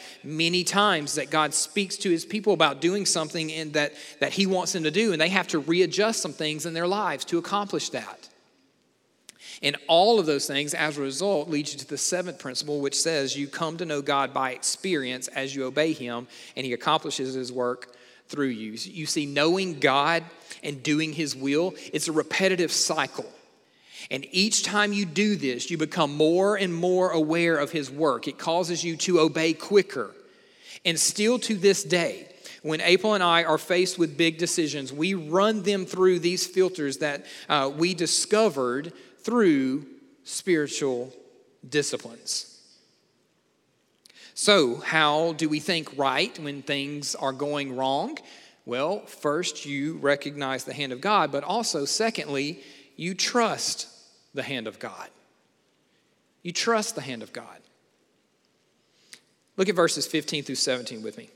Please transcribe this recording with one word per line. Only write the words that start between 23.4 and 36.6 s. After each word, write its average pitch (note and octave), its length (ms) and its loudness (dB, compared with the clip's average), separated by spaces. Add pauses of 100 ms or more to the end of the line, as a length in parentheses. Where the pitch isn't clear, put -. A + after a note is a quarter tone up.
And C3+ 220 -6
each G3+ 320 2
time G#3 280 2
you G3+ 140 0
do G3+ 280 2
this, C3 360 -2
you E3+ 80 -4
become D#3 360 0
more F3 440 4
and F3+ 160 -2
more F3+ 360 2
aware E3 460 2
of C#3+ 140 0
his C#3+ 200 -4
work. C#3 380 0
It C3+ 80 -8
causes E3 480 0
you E3 140 -4
to F3+ 200 4
obey D#3+ 360 4
quicker. D3+ 560 2 (760)
And E3 160 2
still A3+ 380 2
to A3+ 160 -2
this F#3+ 280 4
day, D#3 460 0 (320)
when D#3 220 -2
April F#3 320 4
and F#3 100 2
I E3+ 200 6
are D#3+ 120 4
faced F3+ 420 0
with D3+ 200 0
big E3 180 2
decisions, C#3+ 560 -2
we E3+ 220 0
run F#3+ 480 2
them F#3+ 240 0
through F#3 320 4
these F3 280 0
filters E3+ 520 0